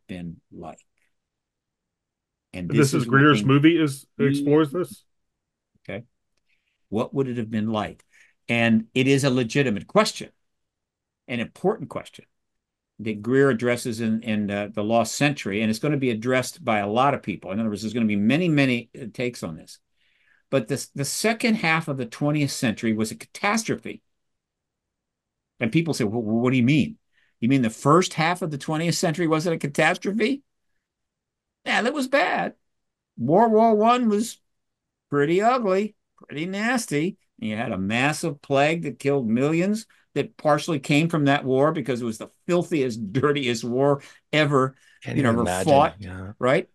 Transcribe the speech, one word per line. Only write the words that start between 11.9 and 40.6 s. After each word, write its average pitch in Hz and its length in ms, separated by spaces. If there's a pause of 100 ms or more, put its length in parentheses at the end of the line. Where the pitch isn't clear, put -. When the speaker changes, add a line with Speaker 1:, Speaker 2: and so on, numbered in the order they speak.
Speaker 1:
question - 340 (760)
that 107 200
Greer 135 300
addresses 120 500
in, 113 220
in, 104 280
uh, 101 220
The 104 120
Lost 113 320
Century, 143 440
and 110 80
it's 110 100
gonna 151 200
be 131 120
addressed 123 540
by 110 140
a 101 100
lot 131 240
of 120 100
people. 90 280
In 101 100
other 113 80
words, 104 140
there's 110 120
gonna 117 120
be 104 100
many, 135 320
many, 131 400 (100)
uh, 135 140
takes 123 300
on 82 140
this. - 220 (720)
But 131 180
this, 131 200
the 139 180
second 226 480
half 165 340
of 139 80
the 127 80
twentieth 147 460
century 113 420
was 110 180
a - 60
catastrophe. - 840 (1600)
And 117 140
people 160 220
say, 127 100
"Well, 107 160
what 113 300
do 131 80
you 120 40
mean? 123 360 (420)
You 117 80
mean 135 140
the 113 80
first 165 420
half 170 300
of 170 80
the 143 80
twentieth 160 360
century 175 320
wasn't 160 300
a - 20
catastrophe?" 190 840 (1200)
Yeah, 208 160
that 247 140
was 262 140
bad. - 460 (640)
World 190 360
War 220 220
One 233 360
was 208 280 (720)
pretty 143 320
ugly, 214 540 (280)
pretty 147 220
nasty. 196 720 (220)
You 107 180
had 120 160
a 92 60
massive 135 640
plague 151 400
that 143 160
killed 139 300
millions 165 580 (280)
that - 220
partially 151 440